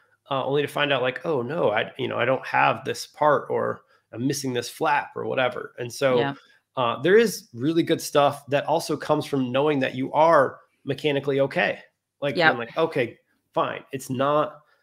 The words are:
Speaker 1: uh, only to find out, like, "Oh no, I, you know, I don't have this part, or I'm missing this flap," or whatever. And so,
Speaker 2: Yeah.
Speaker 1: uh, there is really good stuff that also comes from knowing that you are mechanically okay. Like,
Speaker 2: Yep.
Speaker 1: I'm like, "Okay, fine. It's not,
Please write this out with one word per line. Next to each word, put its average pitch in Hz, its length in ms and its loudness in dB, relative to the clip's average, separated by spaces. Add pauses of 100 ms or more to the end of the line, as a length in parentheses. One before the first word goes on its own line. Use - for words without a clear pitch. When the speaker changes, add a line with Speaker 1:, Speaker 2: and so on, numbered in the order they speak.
(300)
Speaker 1:
uh, 131 140 -2
only 143 180 0
to 139 60 -2
find 147 240 0
out, 127 100 0
like, 127 240 -4
"Oh 147 160 -2
no, 135 300 0
I, 113 260 -2
you 123 80 -4
know, 110 100 -4
I 117 80 0
don't 127 220 0
have 131 380 0
this 120 240 -8
part, 147 420 2
or 117 320 -2 (300)
I'm 117 140 -4
missing 139 260 -4
this 120 160 -4
flap," 147 480 -2
or 113 100 -6
whatever. 123 520 -4
And 120 140 -8
so, 131 260 2
Speaker 2:
Yeah. 139 160 0 (420)
Speaker 1:
uh, 120 260 0
there 180 140 6
is 226 360 2
really 156 300 0
good 160 180 0
stuff 143 460 2
that 143 200 0
also 156 300 -2
comes 151 300 0
from 131 240 -2
knowing 143 300 2
that 123 160 -2
you 135 160 -6
are 151 480 4 (240)
mechanically 139 560 0
okay. 165 400 0 (400)
Like, 143 160 -4
Speaker 2:
Yep. 160 160 4
Speaker 1:
I'm 123 60 -2
like, 113 180 -8
"Okay, 151 420 0 (340)
fine. 127 380 -4
It's 135 180 -10
not, 139 520 0 (220)